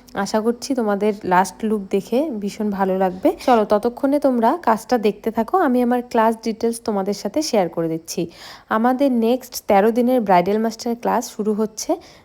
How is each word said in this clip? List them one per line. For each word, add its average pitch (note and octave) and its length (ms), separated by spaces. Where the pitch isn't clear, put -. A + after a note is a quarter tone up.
আশা G3+ 280
করছি A#3+ 340
তোমাদের G#3 380
লাস্ট F#3+ 420
লুক G#3+ 240
দেখে A#3 400
ভীষণ G#3 400
ভালো F#3+ 280
লাগবে। F#3+ 380
চলো, A#3 200
ততক্ষণে A#3+ 540
তোমরা B3+ 440
কাজটা A3+ 340
দেখতে G#3 340
থাকো, A3+ 260
আমি B3+ 240
আমার B3 280
ক্লাস A3+ 340
ডিটেলস A3+ 420
তোমাদের G3+ 280
সাথে G3+ 280
শেয়ার G3+ 280
করে E3 200
দিচ্ছি। E3 380
আমাদের B3+ 420
নেক্সট A#3+ 560
তেরো G3+ 240
দিনের A#3+ 300
ব্রাইডাল G3 360
মাস্টার A3+ 380
ক্লাস A3+ 400
শুরু G#3+ 180
হচ্ছে G#3+ 420